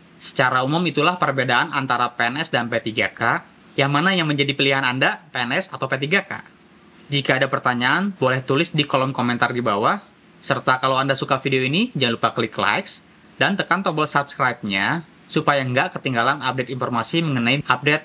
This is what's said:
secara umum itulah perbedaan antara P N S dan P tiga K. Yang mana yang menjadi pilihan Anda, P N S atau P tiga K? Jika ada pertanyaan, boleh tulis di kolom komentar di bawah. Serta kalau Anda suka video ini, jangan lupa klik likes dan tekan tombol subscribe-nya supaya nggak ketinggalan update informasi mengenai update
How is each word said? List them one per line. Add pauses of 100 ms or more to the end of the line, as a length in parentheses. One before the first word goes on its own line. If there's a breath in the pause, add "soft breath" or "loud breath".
(200)
secara
umum
itulah
perbedaan
antara
P
N
S
dan
P
tiga
K. (300)
Yang
mana
yang
menjadi
pilihan
Anda,
P
N
S
atau
P
tiga
K? (640)
Jika
ada
pertanyaan,
boleh
tulis
di
kolom
komentar
di
bawah. (480)
Serta
kalau
Anda
suka
video
ini,
jangan
lupa
klik
likes (400)
dan
tekan
tombol
subscribe-nya (180)
supaya
nggak
ketinggalan
update
informasi
mengenai
update